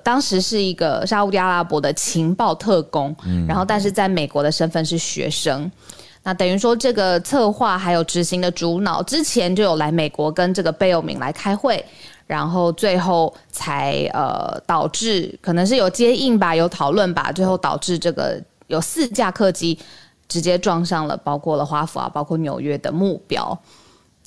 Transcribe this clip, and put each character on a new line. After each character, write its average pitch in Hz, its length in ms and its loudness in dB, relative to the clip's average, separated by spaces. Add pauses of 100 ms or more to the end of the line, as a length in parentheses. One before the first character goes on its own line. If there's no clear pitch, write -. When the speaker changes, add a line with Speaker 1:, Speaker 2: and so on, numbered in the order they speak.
Speaker 1:
当 247 160 2
时 190 220 0
是 208 200 0
一 185 120 0
个 135 320 0
沙 208 160 2
烏 202 80 2
地 196 80 2
阿 185 100 2
拉 175 160 2
伯 170 160 -2
的 147 140 0
情 160 400 0
报 190 220 2
特 185 280 2
工， 147 320 -4 (100)
Speaker 2:
嗯。 90 200 0
Speaker 1:
然 160 120 0
后 185 60 2
但 208 160 0
是 202 120 0
在 196 160 2
美 175 180 0
国 143 160 -2
的 147 100 2
身 160 180 0
份 165 140 -2
是 165 140 -2
学 151 320 -4
生。 147 420 -2 (520)
那 190 100 -4
等 180 140 2
于 185 100 2
说 233 160 4
这 240 200 2
个 185 260 2
策 220 320 2
划 208 260 2
还 185 140 0
有 170 140 4
执 175 180 0
行 180 160 -2
的 180 100 0
主 170 320 -2
脑 180 220 0
之 302 180 -2
前 185 320 0
就 196 80 2
有 185 140 2
来 151 160 0
美 165 160 2
国 151 240 -2
跟 180 220 0
这 185 100 0
个 165 80 0
贝 185 160 0
佑 170 140 4
敏 156 180 -6
来 131 140 -4
开 196 200 -2
会， 208 320 0 (400)
然 151 240 -2
后 175 220 2
最 180 260 2
后 170 340 2 (200)
才， 143 640 -2
呃， - 520 -4
导 160 220 2
致 202 540 -4
可 180 100 -2
能 175 160 2
是 247 80 2
有 196 140 4
接 240 260 4
应 240 240 2
吧， 170 160 4
有 165 140 4
讨 147 240 0
论 190 200 2
吧， 165 200 -2
最 185 120 0
后 185 120 2
导 147 200 -2
致 170 220 -2
这 170 140 -2
个 - 280 -4 (260)
有 160 120 -2
四 294 300 -2
架 214 200 0
客 190 220 2
机 165 260 -2 (520)
直 170 120 -4
接 180 160 2
撞 175 260 0
上 165 220 -2
了 151 120 -4
包 143 200 -4
括 156 200 -2
了 143 80 0
华 147 200 -2
府 147 140 -8
啊， 120 120 -4
包 147 120 -4
括 160 140 -2
纽 156 220 -4
约 143 180 -4
的 - 120 -6
目 180 380 -2
标。 - 320 -4 (680)